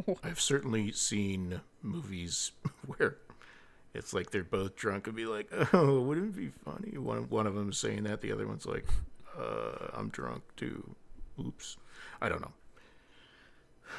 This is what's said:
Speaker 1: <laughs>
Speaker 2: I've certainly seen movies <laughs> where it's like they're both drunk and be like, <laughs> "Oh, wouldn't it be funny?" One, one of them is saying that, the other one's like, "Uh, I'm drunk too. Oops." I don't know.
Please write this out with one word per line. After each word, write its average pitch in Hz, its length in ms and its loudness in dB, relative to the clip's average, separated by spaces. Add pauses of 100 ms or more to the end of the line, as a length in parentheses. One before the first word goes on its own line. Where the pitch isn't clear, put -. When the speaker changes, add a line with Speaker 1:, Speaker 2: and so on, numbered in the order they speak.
Speaker 1:
<laughs> 185 160 0
Speaker 2:
I've 165 160 -2
certainly 113 520 4
seen 95 720 2 (200)
movies 98 680 -2 (180)
<laughs> - 160 -18
where - 320 2 (760)
it's - 200 -6
like 92 180 2
they're 98 120 2
both 95 320 0
drunk 101 320 0
and 110 80 -4
be 113 100 -2
like, 107 260 0
<laughs> 165 220 2
"Oh, 139 280 8
wouldn't 170 340 0
it - 40 -6
be - 100 -4
funny?" - 480 -8
One, 117 320 -2
one 107 180 4
of 98 80 0
them 101 140 0
is 98 80 -2
saying 107 260 0
that, 107 180 -2
the 107 100 -2
other 107 160 0
one's 104 180 -4
like, - 200 -2 (520)
"Uh, 55 560 -4
I'm 53 160 -2
drunk 60 340 -4 (120)
too. - 400 -6 (440)
Oops." - 380 -6 (440)
I - 80 2
don't - 120 0
know. - 100 -8 (1500)